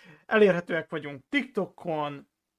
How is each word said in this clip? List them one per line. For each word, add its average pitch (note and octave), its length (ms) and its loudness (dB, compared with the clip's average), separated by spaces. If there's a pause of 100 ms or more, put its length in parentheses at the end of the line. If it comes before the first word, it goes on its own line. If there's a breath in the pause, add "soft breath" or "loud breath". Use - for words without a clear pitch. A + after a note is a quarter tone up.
(260 soft breath)
Elérhetőek F3 640 2
vagyunk C#3+ 380 -8
TikTokon, D3+ 1000 -4 (300)